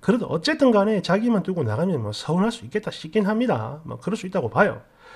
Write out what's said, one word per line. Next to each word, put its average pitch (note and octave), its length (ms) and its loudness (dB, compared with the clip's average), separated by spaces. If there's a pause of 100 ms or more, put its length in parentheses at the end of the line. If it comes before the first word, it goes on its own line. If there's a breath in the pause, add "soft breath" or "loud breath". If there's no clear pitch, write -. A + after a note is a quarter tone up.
그래도 G#3+ 260 2
어쨌든 C4+ 460 2
간에 G#3 300 4
자기만 G#3+ 420 2
두고 F3 180 -2
나가면 C3 400 0
뭐, G#2 100 -6
서운할 F3+ 380 0
수 - 140 -10
있겠다 D#3+ 260 -6
싶긴 F#3 360 -2
합니다. D#3+ 580 -2
뭐, A#2 160 -10
그럴 G3+ 160 -4
수 F3+ 100 -8
있다고 E3+ 240 -2
봐요. F3+ 320 2 (340 loud breath)